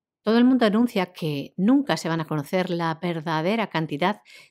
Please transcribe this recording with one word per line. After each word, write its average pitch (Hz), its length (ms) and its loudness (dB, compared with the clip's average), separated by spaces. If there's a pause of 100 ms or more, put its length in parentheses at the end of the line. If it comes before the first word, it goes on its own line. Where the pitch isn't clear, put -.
(220)
Todo 220 160 2
el 247 60 6
mundo 247 200 4
anuncia 214 480 0
que 147 440 -6
nunca 226 400 2
se 170 120 -6
van 165 120 -2
a 156 40 -4
conocer 180 460 -2
la 165 320 -4
verdadera 170 640 -2
cantidad 165 560 -2 (280)